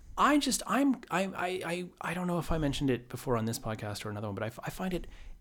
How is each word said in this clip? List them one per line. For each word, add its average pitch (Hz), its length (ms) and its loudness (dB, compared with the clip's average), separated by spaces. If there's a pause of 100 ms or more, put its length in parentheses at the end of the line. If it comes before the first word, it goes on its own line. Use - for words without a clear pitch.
(180)
I 254 200 8
just, 277 280 2
I'm, 262 340 4 (100)
I, 185 140 2
I, 185 240 -2 (180)
I, 180 180 -2 (260)
I 170 40 -2
don't 180 120 -2
know 175 120 2
if 160 140 0
I 165 60 4
mentioned 143 320 2
it 120 180 0
before 127 300 0
on 110 80 0
this 113 120 0
podcast 107 460 -4
or 107 60 -6
another 104 180 -4
one, 98 60 -4
but 107 100 -4
I 110 40 -2
f-, - 140 -10
I - 80 -8
find 185 220 -4
it 165 140 -4 (340)